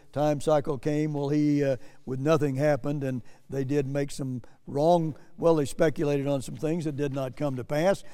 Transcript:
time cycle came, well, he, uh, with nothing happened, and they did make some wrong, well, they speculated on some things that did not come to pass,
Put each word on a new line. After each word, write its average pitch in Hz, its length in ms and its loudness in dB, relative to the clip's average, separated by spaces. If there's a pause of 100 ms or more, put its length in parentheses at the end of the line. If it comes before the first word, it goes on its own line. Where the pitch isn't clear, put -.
(120)
time 147 300 0
cycle 151 380 2
came, 151 340 0
well, 143 160 -2
he, 147 340 2
uh, 135 120 2 (280)
with 131 160 -6
nothing 147 360 2
happened, 143 480 0
and 131 180 -4 (260)
they 139 160 -4
did 139 220 0
make 139 240 -2
some 127 320 -8 (240)
wrong, 160 500 2 (220)
well, 165 180 4
they 143 100 2
speculated 143 640 0
on 139 140 0
some 143 140 -10
things 156 300 -2
that 151 100 -4
did 139 180 -4
not 135 220 -6
come 143 200 -2
to 123 80 -6
pass, 160 400 2 (100)